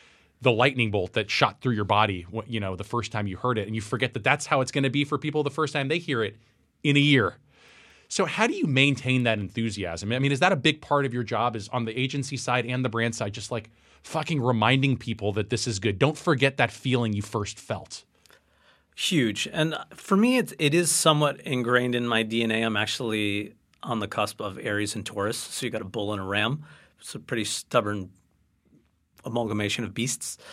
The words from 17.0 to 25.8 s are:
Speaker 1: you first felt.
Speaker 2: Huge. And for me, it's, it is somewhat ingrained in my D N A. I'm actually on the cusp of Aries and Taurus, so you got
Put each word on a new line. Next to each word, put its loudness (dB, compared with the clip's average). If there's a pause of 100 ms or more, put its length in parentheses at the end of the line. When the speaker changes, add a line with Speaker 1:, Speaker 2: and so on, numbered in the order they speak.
Speaker 1:
you -2
first -4
felt. -10 (920)
Speaker 2:
Huge. 0
And 0 (180)
for 0
me, 6
it's, -2
it 2
is 4
somewhat 4
ingrained 2
in -2
my 2
D 0
N 0
A. 0
I'm 0
actually -2 (280)
on -4
the -4
cusp -4
of -8
Aries -4
and -8
Taurus, -4
so -8
you -4
got -6